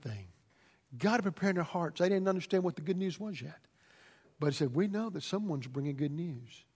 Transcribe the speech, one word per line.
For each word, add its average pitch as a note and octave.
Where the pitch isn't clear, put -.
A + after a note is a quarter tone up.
thing. G2+
God G#3
prepared F#3
their F3+
hearts. E3
They F3+
didn't F#3+
understand F#3+
what F3
the E3
good F3+
news F#3
was G3+
yet. C#3+
But D3
he C#3+
said, C3
"We F#3+
know G#3+
that E3
someone's F3
bringing C#3
good C#3+
news." D3